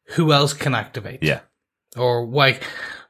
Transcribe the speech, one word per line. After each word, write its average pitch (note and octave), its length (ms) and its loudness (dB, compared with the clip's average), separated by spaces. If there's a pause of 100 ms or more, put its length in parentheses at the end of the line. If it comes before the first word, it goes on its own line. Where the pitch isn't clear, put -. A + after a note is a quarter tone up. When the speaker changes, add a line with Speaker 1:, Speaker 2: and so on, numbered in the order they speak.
Speaker 1:
who D#3 240 4
else C#3+ 200 4
can C3 220 -2
activate. G#2+ 480 -8
Speaker 2:
Yeah. D2+ 160 0 (560)
Speaker 1:
Or, A#2+ 300 0
like, C3 380 2 (460)